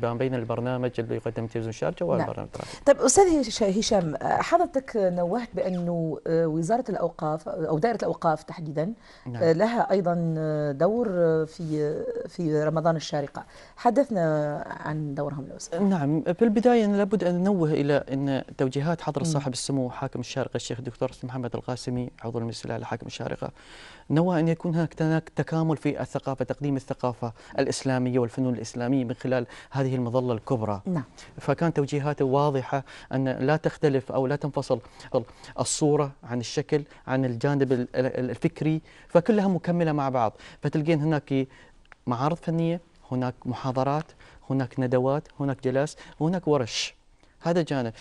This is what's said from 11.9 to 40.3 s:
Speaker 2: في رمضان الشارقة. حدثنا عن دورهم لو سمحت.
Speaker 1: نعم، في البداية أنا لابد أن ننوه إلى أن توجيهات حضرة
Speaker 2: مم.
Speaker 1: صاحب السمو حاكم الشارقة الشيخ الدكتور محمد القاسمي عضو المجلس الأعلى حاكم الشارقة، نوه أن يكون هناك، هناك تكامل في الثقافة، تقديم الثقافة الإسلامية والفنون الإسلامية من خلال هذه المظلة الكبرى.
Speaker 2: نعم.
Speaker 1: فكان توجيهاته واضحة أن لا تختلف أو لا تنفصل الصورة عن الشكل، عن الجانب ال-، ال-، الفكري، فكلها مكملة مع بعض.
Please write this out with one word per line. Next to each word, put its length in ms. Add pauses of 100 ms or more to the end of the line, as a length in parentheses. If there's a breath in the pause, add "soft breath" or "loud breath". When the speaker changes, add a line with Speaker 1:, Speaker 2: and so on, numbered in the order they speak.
Speaker 2:
في 360
رمضان 320
الشارقة. 480 (320 loud breath)
حدثنا 800 (100)
عن 480
دورهم 360
لو 80
سمحت. 240
Speaker 1:
نعم، 400
في 200
البداية 420
أنا 120
لابد 280
أن 100
ننوه 380
إلى 220
أن 480 (160)
توجيهات 420
حضرة 220
Speaker 2:
مم. 100
Speaker 1:
صاحب 200
السمو 380
حاكم 300
الشارقة 360
الشيخ 220
الدكتور 320 (120)
محمد 320
القاسمي 560 (120)
عضو 160
المجلس 260
الأعلى 220
حاكم 200
الشارقة، 440 (600 loud breath)
نوه 280
أن 100
يكون 260
هناك، 280
هناك 260
تكامل 480
في 240
الثقافة، 440
تقديم 320
الثقافة 560 (260 loud breath)
الإسلامية 600
والفنون 360
الإسلامية 500
من 100
خلال 320 (240 loud breath)
هذه 240
المظلة 380
الكبرى. 540
Speaker 2:
نعم. 180 (340 loud breath)
Speaker 1:
فكان 340
توجيهاته 520
واضحة 600 (280 loud breath)
أن 160
لا 280
تختلف 560
أو 140
لا 100
تنفصل 440 (800 loud breath)
الصورة 520 (120)
عن 160
الشكل، 440 (220 loud breath)
عن 180
الجانب 480
ال-، 80
ال-، 500
الفكري، 520 (260 loud breath)
فكلها 400
مكملة 440
مع 160
بعض. 280 (240 loud breath)